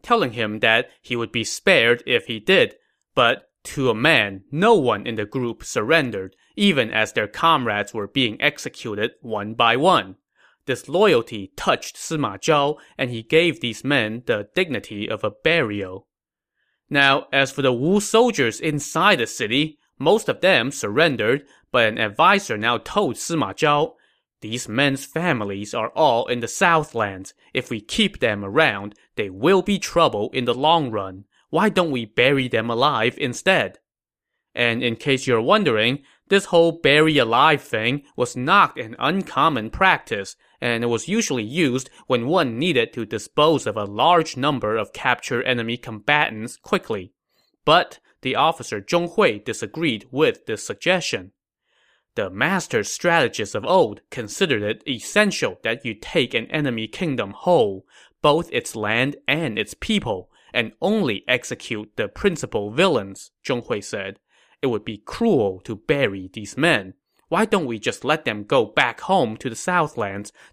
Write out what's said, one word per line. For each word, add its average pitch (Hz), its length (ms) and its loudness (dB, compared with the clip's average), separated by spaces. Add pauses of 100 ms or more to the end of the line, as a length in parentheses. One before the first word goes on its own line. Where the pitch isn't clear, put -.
telling 175 320 0
him 107 260 -4
that 117 300 4 (120)
he - 140 -8
would 117 160 -6
be 117 120 -4
spared 120 640 2
if 120 200 0
he 113 140 -8
did. 143 360 2 (380)
But 123 380 2 (140)
to 131 240 -4
a 110 60 0
man, 107 560 0
no 196 220 4
one 120 320 2
in 117 100 -6
the 107 100 -4
group 120 380 -6
surrendered, 113 720 -2 (200)
even 151 360 2
as 110 220 -2
their 107 140 0
comrades 117 680 0
were 104 140 -6
being 120 340 -2
executed 117 680 -4 (100)
one 107 320 -8
by 117 240 0
one. 135 380 0 (500)
This 127 240 -6
loyalty 131 680 0
touched - 400 -4
Sima 131 440 -6
Zhao, 147 400 0 (180)
and 131 140 -4
he 113 100 -8
gave 165 380 2
these 113 240 -6
men 123 420 -2
the 104 300 -2
dignity 113 520 -4
of 110 160 -6
a 107 60 0
burial. 104 800 -4 (840)
Now, 139 420 4
as 135 200 2
for 143 100 -6
the 131 100 4
Wu 151 280 2
soldiers 214 600 2
inside 160 600 0
the 113 80 0
city, 135 500 -2 (220)
most 190 280 2
of - 140 -2
them 139 300 2
surrendered, 120 760 0 (260)
but 120 140 4
an 110 140 0
advisor 151 580 2
now 117 220 0
told 175 360 -2
Sima 123 380 -4
Zhao, 147 400 0 (480)
"These 117 260 -8
men's 135 380 0
families 110 720 -4
are 113 140 -2
all 127 360 2
in 120 140 -4
the 113 80 -6
Southlands. 117 880 -2 (180)
If 127 160 -4
we 113 100 -4
keep - 400 -2
them 104 240 -2
around, 104 520 0 (220)
they 104 120 -4
will 151 320 2
be 196 160 0
trouble 120 560 0
in 123 120 -4
the 120 100 0
long 151 340 0
run. 98 360 -8 (260)
Why 190 180 2
don't 175 220 0
we 120 140 -4
bury 127 420 2
them 113 240 -2
alive 120 480 0
instead?" 131 580 0 (800)
And 120 260 0
in 117 140 -2
case 135 320 -2
you're 117 140 2
wondering, 131 600 2 (260)
this 196 180 2
whole 170 260 4
bury 151 480 4
alive 131 420 4
thing 120 420 -4 (120)
was 123 200 -4
not 151 440 2
an 113 180 -10
uncommon 143 720 0
practice, 120 680 -2 (260)
and 120 220 -2
it 120 40 0
was 117 220 -2
usually 170 340 -2
used 131 460 -2 (180)
when 117 180 0
one 139 320 0
needed 131 360 0
to 113 120 -6
dispose 143 640 0
of 104 80 -4
a 107 80 -4
large 147 540 2
number 123 400 -2
of 107 160 -6
captured 123 500 -2
enemy 120 320 -2
combatants 113 840 -2
quickly. - 540 -4 (540)
But - 340 4 (220)
the 127 140 -4
officer 131 440 0
Zhong 170 360 -2
Hui 131 240 2
disagreed 113 720 -6
with 131 360 0
this 110 200 -6
suggestion. 117 680 -4 (840)
The 98 140 -4
master 127 560 2
strategists 151 720 0
of 110 100 -4
old 123 440 2
considered 120 540 -2
it 107 240 -4
essential 143 760 -2
that 117 220 -4
you 113 80 -6
take 123 400 -2
an 117 160 -4
enemy 117 380 -4
kingdom 120 440 -6
whole, 107 540 0 (360)
both 156 320 2
its - 200 -4
land 117 440 -2 (100)
and 135 320 -2
its 104 140 -6
people, 113 580 -4 (220)
and 113 180 -4 (100)
only 170 460 0
execute 113 720 -6
the 107 100 -2
principal 110 640 -4
villains, 123 600 -2 (140)
Zhong 123 220 -4
Hui 107 140 -4
said. 98 380 -10 (420)
"It 139 60 0
would 110 180 -2
be 107 120 -10
cruel 117 680 0
to 110 100 -8
bury 101 560 -2
these 107 260 -12
men. 123 360 0 (340)
Why 180 160 0
don't 202 220 0
we 117 140 -6
just 113 260 -4
let 156 180 0
them 104 220 -4
go 127 200 4
back 123 360 0
home 139 360 2
to 131 120 -8
the 113 60 -12
Southlands 113 760 -2 (220)